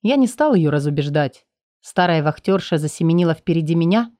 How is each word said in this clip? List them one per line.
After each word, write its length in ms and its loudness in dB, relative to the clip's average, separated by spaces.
Я 160 0
не 100 4
стал 280 0
ее 160 2
разубеждать. 720 -4
Старая 400 0
вахтерша 560 -2
засеменила 560 0
впереди 400 -2
меня 460 0